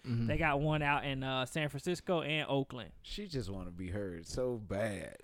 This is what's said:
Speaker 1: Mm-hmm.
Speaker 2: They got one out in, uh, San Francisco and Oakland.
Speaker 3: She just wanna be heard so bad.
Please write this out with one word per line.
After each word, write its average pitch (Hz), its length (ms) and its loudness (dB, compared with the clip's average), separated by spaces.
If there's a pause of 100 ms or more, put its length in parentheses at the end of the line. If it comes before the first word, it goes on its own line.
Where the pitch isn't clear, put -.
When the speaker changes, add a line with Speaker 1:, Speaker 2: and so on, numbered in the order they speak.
Speaker 1:
Mm-hmm. 117 220 2
Speaker 2:
They 147 100 2
got 151 220 4
one 151 220 4
out 143 240 4
in, 135 180 0
uh, 131 220 0
San 151 240 0
Francisco 175 540 0
and 151 260 0
Oakland. 131 400 0 (140)
Speaker 3:
She - 240 -6
just 127 220 -4
wanna 90 220 -6
be 90 160 -6
heard 87 400 -4
so 127 300 0 (100)
bad. 101 560 -2